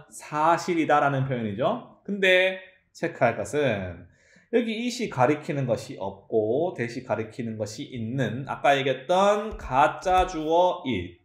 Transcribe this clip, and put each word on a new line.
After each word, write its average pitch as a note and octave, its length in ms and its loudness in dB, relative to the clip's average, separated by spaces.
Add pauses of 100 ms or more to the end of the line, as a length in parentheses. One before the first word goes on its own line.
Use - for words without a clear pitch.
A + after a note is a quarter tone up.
(100)
사실이다라는 D3+ 1160 2
표현이죠. B2+ 760 -2
근데 F#3+ 540 4 (340)
체크할 C3 440 0
것은 G2 720 -2 (480)
여기 A3+ 180 2
it이 A#3 380 -4
가리키는 C#3 560 0
것이 A2+ 320 -4
없고 A2 760 -2
that이 A#2 260 -6
가리키는 A2 560 -6
것이 G#2+ 240 -8
있는, B2+ 680 -4
아까 C#3 300 2
얘기했던 F#3+ 800 0
가짜 F3+ 720 2
주어 D#3+ 580 0
it F2+ 380 -4